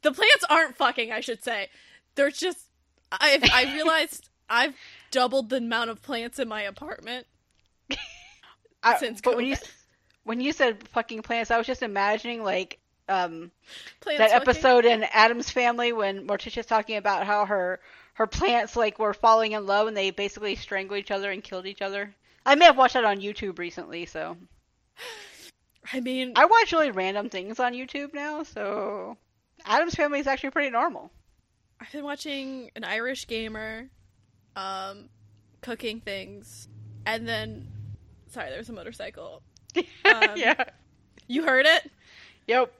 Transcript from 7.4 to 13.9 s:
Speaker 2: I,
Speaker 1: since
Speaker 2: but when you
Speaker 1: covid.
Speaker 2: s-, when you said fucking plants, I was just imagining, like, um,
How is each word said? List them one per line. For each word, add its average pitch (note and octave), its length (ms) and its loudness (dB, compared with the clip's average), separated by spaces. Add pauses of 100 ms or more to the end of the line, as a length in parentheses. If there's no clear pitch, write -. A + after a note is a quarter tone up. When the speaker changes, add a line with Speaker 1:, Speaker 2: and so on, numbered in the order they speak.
Speaker 2:
I, A3+ 140 4
Speaker 1:
since A3+ 240 -6
Speaker 2:
but B3 140 2
when A#3+ 100 -2
you C4+ 100 -2
Speaker 1:
covid. - 60 -8
Speaker 2:
s-, - 120 -20 (500)
when A#3 180 -6
you C#4+ 120 -2
said A#3 360 0
fucking A3 320 -6
plants, A#3 300 -4
I A3+ 80 4
was A3+ 80 -4
just B3+ 160 -4
imagining, A3 600 -2
like, F#3 360 -4 (280)
um, F3 440 -4 (480)